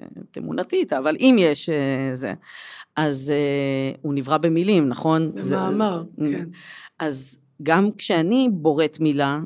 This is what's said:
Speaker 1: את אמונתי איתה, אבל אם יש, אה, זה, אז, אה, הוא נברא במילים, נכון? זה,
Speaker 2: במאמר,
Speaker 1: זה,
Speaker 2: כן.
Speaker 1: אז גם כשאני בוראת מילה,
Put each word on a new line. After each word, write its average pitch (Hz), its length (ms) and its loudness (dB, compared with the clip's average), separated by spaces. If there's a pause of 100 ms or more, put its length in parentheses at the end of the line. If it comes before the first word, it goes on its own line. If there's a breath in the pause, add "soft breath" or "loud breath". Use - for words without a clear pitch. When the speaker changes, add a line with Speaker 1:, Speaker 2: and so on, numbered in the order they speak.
(320)
Speaker 1:
את - 60 -14
אמונתי - 380 -6
איתה, 330 220 0
אבל 147 220 0
אם 262 200 8
יש, 160 300 2
אה, 135 440 0
זה, 127 200 -6 (600 loud breath)
אז, 147 360 -2
אה, 139 720 0
הוא 147 120 -4
נברא 139 240 0
במילים, 165 520 2
נכון? 160 460 0
זה, - 220 -2
Speaker 2:
במאמר, 190 460 -2 (140)
Speaker 1:
זה, 147 140 -2
Speaker 2:
כן. 175 140 -6 (540 loud breath)
Speaker 1:
אז 139 420 -8 (220)
גם 170 340 4
כשאני 208 540 2
בוראת 156 480 0
מילה, 147 460 2